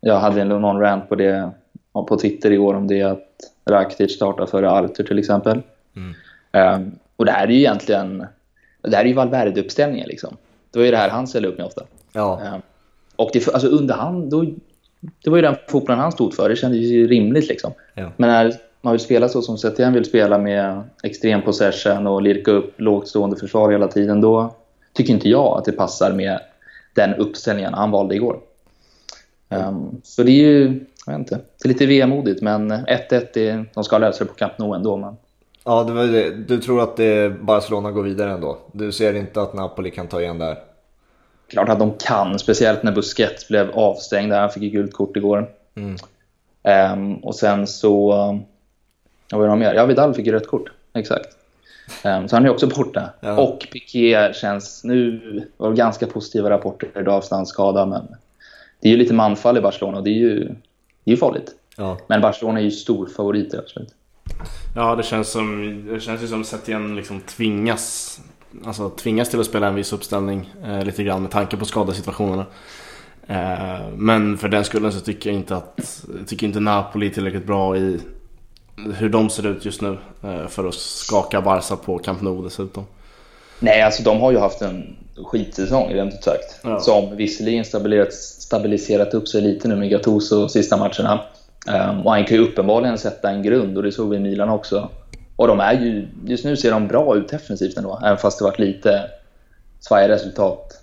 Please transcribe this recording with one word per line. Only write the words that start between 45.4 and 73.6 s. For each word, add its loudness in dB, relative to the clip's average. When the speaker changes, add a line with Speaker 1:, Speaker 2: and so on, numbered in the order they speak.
Speaker 2:
Mm. -10
Speaker 1:
Ehm, 2
och -8
sen 0
så... 2
Vad 0
var 4
det 4
mer? 2
Ja, 6
Vidal 4
fick -4
ju 2
rött 0
kort, -6
exakt. -4
Ehm, -2
så 0
han 6
är 6
också 2
borta. -4
Speaker 2:
Ja. -4
Speaker 1:
Och 0
Piqué 2
känns... -8
Nu 0
var -2
det 0
ganska 2
positiva -4
rapporter -2
idag 0
efter -4
hans -4
skada, 0
men... -6
Det 2
är 8
ju 8
lite 4
manfall 2
i 2
Barcelona -2
och -8
det -2
är 2
ju, 2
det 0
är 6
ju -2
farligt. 0
Speaker 2:
Ja. -8
Speaker 1:
Men 2
Barcelona 0
är 0
ju 0
stor -4
favoriter, -4
absolut. -16
Speaker 3:
Ja, 0
det -4
känns -4
som, -6
det -8
känns -8
ju -8
som -6
Setien -8
liksom -10
tvingas, -4
alltså -8
tvingas -2
till -2
att 2
spela -2
en 0
viss -4
uppställning, -6
eh, -6
lite -6
grann -2
med -6
tanke -4
på -6
skadesituationerna. -4
Eh, -6